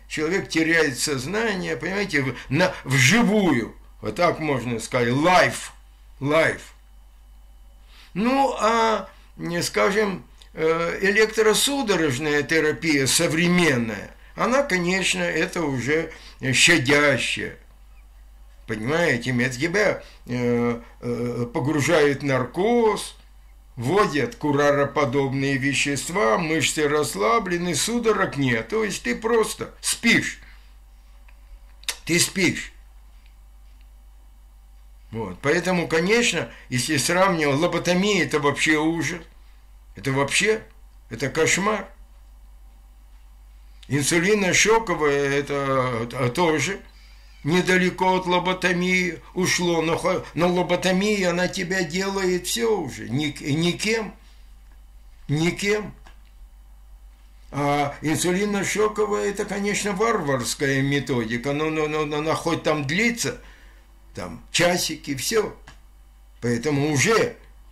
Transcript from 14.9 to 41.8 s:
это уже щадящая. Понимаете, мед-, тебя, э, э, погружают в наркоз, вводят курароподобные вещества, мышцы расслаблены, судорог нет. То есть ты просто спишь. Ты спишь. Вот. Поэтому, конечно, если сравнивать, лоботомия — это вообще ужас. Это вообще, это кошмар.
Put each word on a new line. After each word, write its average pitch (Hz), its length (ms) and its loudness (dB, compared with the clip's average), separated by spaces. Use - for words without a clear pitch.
это 175 400 -2
уже 143 480 -2
щадящая. 139 1040 2
Понимаете, 127 640 -2
мед-, 120 260 -2
тебя, 170 460 0
э, 120 540 0
э, 120 500 -4
погружают 147 720 2
в 147 40 -6
наркоз, 202 920 0
вводят 139 600 0
курароподобные 139 1200 2
вещества, 165 800 0
мышцы 156 500 0
расслаблены, 180 880 0
судорог 202 600 0
нет. 120 320 0
То 220 140 0
есть 190 200 -4
ты 240 120 -2
просто 226 640 -2
спишь. - 580 0
Ты 165 140 2
спишь. - 520 0
Вот. 104 300 -8
Поэтому, 170 460 0
конечно, 175 640 0
если 127 280 -2
сравнивать, 165 600 2
лоботомия — 175 680 2
это 147 140 0
вообще 143 380 2
ужас. 160 440 -2
Это 131 160 -4
вообще, 190 520 0
это 127 200 -6
кошмар. 190 580 0